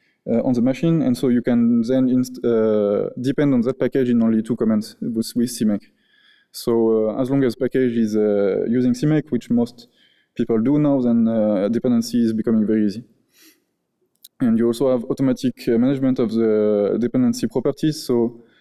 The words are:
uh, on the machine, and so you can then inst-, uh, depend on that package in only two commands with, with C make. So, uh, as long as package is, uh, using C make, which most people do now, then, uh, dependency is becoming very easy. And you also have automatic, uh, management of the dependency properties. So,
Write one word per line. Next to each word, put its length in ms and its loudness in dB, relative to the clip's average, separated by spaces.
uh, 200 0
on 80 0
the 100 0
machine, 400 0
and 160 0
so 80 -2
you 160 2
can 400 2
then 260 0
inst-, 360 -2
uh, 640 0
depend 320 0
on 100 2
that 140 -2
package 320 0
in 140 2
only 180 2
two 140 -4
commands 460 -2
with, 340 -4
with 160 -2
C 140 -4
make. 280 -2
So, 580 0
uh, 100 -4
as 80 -2
long 140 0
as 140 0
package 400 -2
is, 180 0
uh, 540 0
using 260 0
C 120 -4
make, 260 0
which 180 -6
most 380 -2
people 240 0
do 180 2
now, 220 2
then, 260 2
uh, 400 0
dependency 560 0
is 100 2
becoming 320 0
very 220 2
easy. 160 -4
And 180 0
you 120 2
also 240 0
have 140 -2
automatic, 480 -2
uh, 60 2
management 480 2
of 100 0
the 720 2
dependency 480 0
properties. 560 -2
So, 400 -2